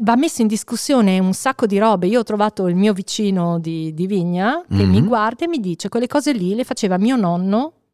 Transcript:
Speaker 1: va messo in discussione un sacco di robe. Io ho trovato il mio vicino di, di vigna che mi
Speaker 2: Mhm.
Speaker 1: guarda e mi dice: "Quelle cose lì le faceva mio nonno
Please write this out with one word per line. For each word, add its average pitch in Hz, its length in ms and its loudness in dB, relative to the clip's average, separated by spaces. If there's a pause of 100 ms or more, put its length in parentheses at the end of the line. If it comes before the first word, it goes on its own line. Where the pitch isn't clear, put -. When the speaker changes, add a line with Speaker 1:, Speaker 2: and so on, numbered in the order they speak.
Speaker 1:
va 233 160 2
messo 302 260 0
in 220 60 2
discussione 214 680 0
un 185 160 2
sacco 262 320 -2
di 196 120 0
robe. 202 280 2
Io 233 140 2
ho 220 40 -2
trovato 208 440 -2
il 175 60 0
mio 202 180 4
vicino 185 680 -2
di, 160 360 -6
di 175 120 -4
vigna 190 600 -2
che 101 180 2
mi 95 160 4
Speaker 2:
Mhm. 160 60 2
Speaker 1:
guarda 233 380 0
e 339 40 -2
mi 330 120 -2
dice: 185 280 -6
"Quelle 240 180 -2
cose 294 260 0
lì 190 220 -2
le 240 100 -2
faceva 190 340 -2
mio 240 180 2
nonno 196 560 0 (220)